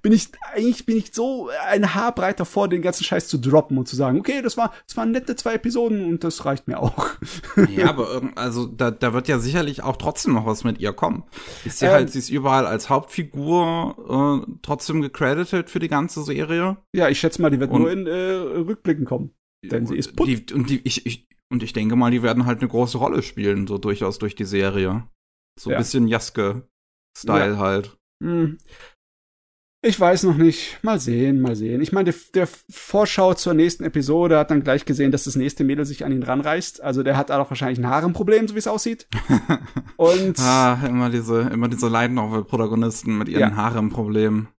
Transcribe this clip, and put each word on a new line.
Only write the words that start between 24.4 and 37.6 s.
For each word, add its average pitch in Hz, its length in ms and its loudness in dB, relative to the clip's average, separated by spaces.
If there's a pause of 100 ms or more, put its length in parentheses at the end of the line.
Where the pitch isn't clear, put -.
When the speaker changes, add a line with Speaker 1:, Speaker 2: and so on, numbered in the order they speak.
Speaker 2:
Serie. 98 600 0 (520)
So 113 120 -6
ein - 20 0
Speaker 1:
Ja. 127 60 0
Speaker 2:
bisschen 117 280 2
Jaske-Style 104 1500 -2
Speaker 1:
Ja. - 20 -6
Speaker 2:
halt. 98 400 -2 (260)
Speaker 1:
Hm. 165 360 0 (1300)
Ich 214 140 2
weiß 185 240 4
noch 170 140 4
nicht. - 480 2
Mal 214 160 0
sehen, 127 400 2
mal 120 160 0
sehen. 117 240 -2
Ich 156 100 -2
meine, 190 200 2
der, - 80 -6 (140)
der 180 140 2 (240)
Vorschau 196 600 2
zur 180 220 0
nächsten 170 280 2
Episode 156 540 2
hat 151 140 2
dann 143 120 4
gleich 139 220 2
gesehen, 139 260 2
dass 143 140 -2
das 135 100 -4
nächste 139 300 0
Mädel 143 180 0
sich 139 220 -6
an 139 80 0
ihn 127 100 -2
ranreißt. 143 560 -2
Also 135 240 -2
der 135 140 2
hat 139 120 -2
da 143 80 0
doch 139 140 0
wahrscheinlich 127 280 -4